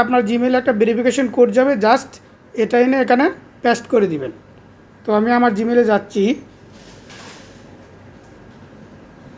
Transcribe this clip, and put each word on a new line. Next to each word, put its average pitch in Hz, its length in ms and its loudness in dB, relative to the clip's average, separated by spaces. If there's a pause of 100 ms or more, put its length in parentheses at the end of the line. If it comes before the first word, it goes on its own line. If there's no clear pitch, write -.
আপনার 247 260 0
Gmail-এ 247 320 0
একটা 247 200 0
ভেরিফিকেশন 240 440 0 (100)
কোড 240 220 4
যাবে, 269 160 2 (120)
just 240 260 0 (520)
এটা 214 200 -2
এনে 262 220 0
এখানে 254 200 2 (380)
পেস্ট 233 300 -2
করে 208 200 2
দিবেন। 131 180 -8 (720)
তো - 60 -8 (100)
আমি 226 180 0
আমার 240 200 2
Gmail-এ 233 340 0
যাচ্ছি, 202 320 -2 (3250)